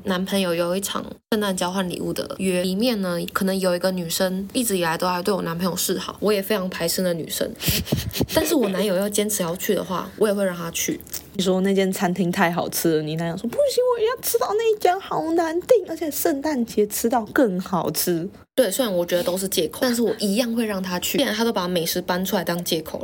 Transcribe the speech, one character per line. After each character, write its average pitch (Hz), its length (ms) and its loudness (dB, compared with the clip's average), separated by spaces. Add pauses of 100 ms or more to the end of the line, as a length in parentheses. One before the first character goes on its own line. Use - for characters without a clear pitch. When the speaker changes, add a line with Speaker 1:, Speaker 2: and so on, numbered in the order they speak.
Speaker 1:
男 185 220 0
朋 196 160 0
友 180 120 2
有 175 220 0
一 196 60 -2
场 - 240 -6 (260)
圣 220 100 2
诞 196 160 0
交 180 140 0
换 185 180 -2
礼 175 120 -6
物 170 120 -2
的 - 160 -4 (100)
约， 185 260 0
里 185 100 0
面 226 260 2
呢， 180 160 -2 (160)
可 - 120 0
能 190 160 2
有 180 160 2
一 - 20 0
个 185 140 0
女 175 180 -4
生 190 420 0
一 254 120 0
直 196 120 0
以 175 60 2
来 165 160 0
都 180 80 0
还 180 160 0
对 202 100 0
我 180 100 0
男 170 140 -4
朋 175 80 -2
友 175 120 0
示 185 200 -2
好， - 220 -8
我 202 140 2
也 196 100 2
非 202 100 -2
常 185 160 0
排 170 200 -2
斥 185 140 0
那 180 100 2
女 165 180 -4
生， - 180 -2 (420)
<laughs> - 440 -2
但 320 100 6
是 339 120 2
我 226 140 4
男 185 140 0
友 196 120 2
要 202 120 2
坚 208 220 0
持 196 140 0
要 165 100 -2
去 185 180 -2
的 180 120 0
话， 175 320 -4
我 214 100 4
也 208 80 4
会 202 100 0
让 180 120 -2
他 170 160 -6
去。 - 280 -4 (340)
Speaker 2:
你 190 80 -2
说 185 200 4
那 196 100 4
间 190 180 4
餐 190 220 0
厅 180 180 2
太 175 200 4
好 170 180 -2
吃 - 280 2
了， 156 60 0
你 151 140 -4
男 170 140 -2
友 165 60 -4
说 233 120 -6
：“不 - 80 -6
行， 523 260 2 (140)
我 453 80 0
要 508 160 0
吃 - 180 -2
到 480 120 0
那 453 200 2
一 427 80 2
家 370 220 2
好 311 220 -4 (100)
难 330 300 2
订， 453 260 6
而 330 80 -6
且 330 140 -2
圣 285 320 0
诞 294 240 0
节 208 200 2
吃 208 220 -2
到 226 180 2
更 214 320 2
好 185 320 -2
吃。” 170 380 0 (260)
Speaker 1:
对， 233 160 4
虽 254 140 0
然 208 100 -2
我 175 120 2
觉 175 100 0
得 175 60 2
都 175 120 0
是 190 140 -2
借 175 200 0
口， - 120 -10
但 247 140 2
是 240 80 2
我 208 160 2
一 196 180 0
样 233 180 0
会 226 120 0
让 196 160 -2
他 185 180 -2
去。 - 160 -4
既 277 80 4
然 214 80 -2
他 214 100 0
都 233 80 2
把 196 160 0
美 180 200 0
食 180 160 -2
搬 180 200 -2
出 190 140 -2
来 175 80 0
当 175 180 -2
借 165 200 -2
口 - 220 -10